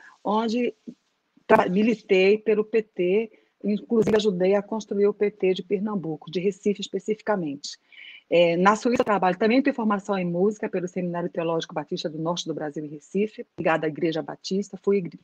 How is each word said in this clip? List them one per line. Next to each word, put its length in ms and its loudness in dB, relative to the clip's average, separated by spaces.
onde 500 0
tra-, 220 6
militei 680 4
pelo 260 0
P 180 0
T, 480 -2
inclusive 500 0
ajudei 400 2
a 80 2
construir 460 -2
o 60 0
P 140 0
T 260 0
de 80 -6
Pernambuco, 680 -6
de 80 -6
Recife 420 -2
especificamente. 920 -6
É, 260 4
na 200 4
Suíça 240 0
eu 40 0
trabalho, 340 0
também 240 4
tenho 120 0
formação 420 -2
em 80 -2
música 440 0
pelo 180 -4
Seminário 440 -6
Teológico 440 -4
Batista 340 -6
do 100 -10
Norte 280 -4
do 80 -6
Brasil, 300 -8
em 40 -12
Recife, 560 -6
ligada 280 0
à 20 -2
Igreja 340 -2
Batista, 580 -6
fui, 280 0